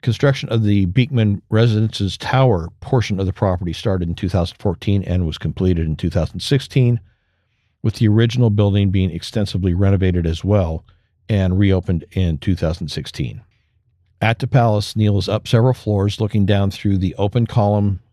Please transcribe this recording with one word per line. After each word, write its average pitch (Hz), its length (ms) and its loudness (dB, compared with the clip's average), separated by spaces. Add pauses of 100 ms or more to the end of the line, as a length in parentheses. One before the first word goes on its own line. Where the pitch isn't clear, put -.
Construction 135 460 0
of 113 120 0
the 104 240 2
Beekman 110 640 0
Residences 107 680 0
Tower 117 540 0 (100)
portion 104 400 -2
of 98 60 -2
the 87 80 -2
property 90 400 -2
started 92 340 -2
in 85 60 -4
two 90 160 -4
thousand 85 300 0
fourteen 101 440 -2
and 90 220 0
was 78 140 -6
completed 85 480 0
in 78 80 -2
two 82 160 -4
thousand 87 300 -4
sixteen, 127 580 0 (800)
with 107 140 -2
the 117 120 2
original 113 440 2
building 101 400 2
being 95 180 2
extensively 92 640 -4
renovated 92 540 2
as 82 160 -4
well 92 420 0 (420)
and 95 300 0
reopened 95 540 2
in 87 260 -2
two 92 180 0
thousand 80 340 -4
sixteen. 67 520 -10 (800)
At 113 160 2
the 131 100 -6
Palace, 113 480 2
Neil 104 220 2
is 90 100 -2
up 98 200 -4
several 123 260 4
floors 104 480 -2
looking 104 240 0
down 98 240 2
through 98 300 -2
the 92 160 -2
open 110 320 0
column 101 520 0 (140)